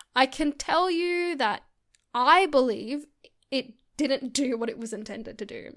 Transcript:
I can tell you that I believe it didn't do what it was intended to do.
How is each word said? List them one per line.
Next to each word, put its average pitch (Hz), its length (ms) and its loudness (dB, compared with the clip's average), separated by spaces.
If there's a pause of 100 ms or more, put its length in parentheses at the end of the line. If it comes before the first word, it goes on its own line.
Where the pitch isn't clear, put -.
(140)
I 262 120 6
can 294 260 0
tell 359 380 0
you 349 460 0
that 226 260 -2 (500)
I 311 340 6
believe 262 600 0 (440)
it 262 240 -4 (220)
didn't 269 360 -2
do 262 260 0
what 233 100 -4
it - 100 -8
was 226 140 -10
intended 214 460 -12
to 202 80 -10
do. - 300 -14